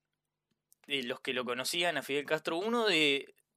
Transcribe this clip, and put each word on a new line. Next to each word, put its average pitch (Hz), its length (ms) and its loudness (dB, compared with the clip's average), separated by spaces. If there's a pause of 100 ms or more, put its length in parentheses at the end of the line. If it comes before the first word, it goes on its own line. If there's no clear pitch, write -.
(880)
eh, 139 160 -2
los 123 180 -4
que 135 120 -4
lo 123 120 -2
conocían 147 520 -2
a 131 60 -2
Fidel 139 220 -2
Castro, 156 320 -2
uno 226 300 0
de, 156 300 4
eh, - 180 -8 (220)